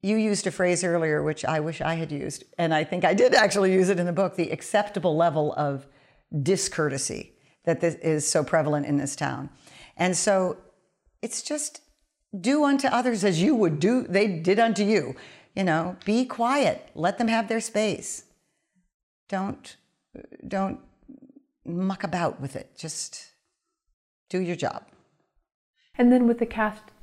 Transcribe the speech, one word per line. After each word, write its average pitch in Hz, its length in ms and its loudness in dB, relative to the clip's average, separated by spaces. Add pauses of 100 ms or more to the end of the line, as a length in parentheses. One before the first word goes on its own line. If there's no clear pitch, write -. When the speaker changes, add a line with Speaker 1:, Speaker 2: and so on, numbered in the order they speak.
Speaker 1:
You 202 140 0
used 214 320 0
a - 20 -2
phrase 180 320 0
earlier, 165 400 0
which 151 220 -4
I 160 160 0
wish 151 200 -6
I 165 140 -2
had 165 160 -6
used, 143 320 -8 (160)
and 165 160 2
I 156 80 2
think 175 220 -4
I 202 100 6
did 247 200 4
actually 196 380 4
use 185 160 4
it 185 120 2
in 175 60 0
the 175 60 -2
book, 180 220 -2
the 170 160 -2
acceptable 185 680 0
level 156 400 2
of 139 300 -2 (560)
discourtesy 151 920 -2 (320)
that 165 160 0
this 170 160 0
is 156 300 -2
so 156 180 2
prevalent 147 420 0
in 143 120 0
this 143 180 -6
town. 135 340 -6 (460)
And 180 200 0
so 185 400 0 (680)
it's - 200 -8
just - 380 -8 (580)
do 269 260 2
unto 277 220 2
others 233 380 0
as 175 180 2
you 269 140 4
would 160 240 2
do, 233 240 2
they 196 240 2
did 180 320 0
unto 220 240 2
you. 170 320 0 (400)
You 190 80 -2
know, 175 400 0
be 226 200 2
quiet, 247 680 0
let 185 240 -2
them 233 100 0
have 226 200 0
their 226 120 -2
space. - 640 -4 (1040)
Don't, - 480 -6 (680)
don't - 320 -4 (840)
muck 185 400 -4
about 170 360 -2
with 139 160 -8
it. - 220 -14
Just - 520 -12 (1000)
do 185 100 -4
your 175 180 -4
job. - 280 -6 (1120)
Speaker 2:
And 247 140 8
then 247 140 6
with 233 120 4
the 233 80 0
cast 214 360 -4 (200)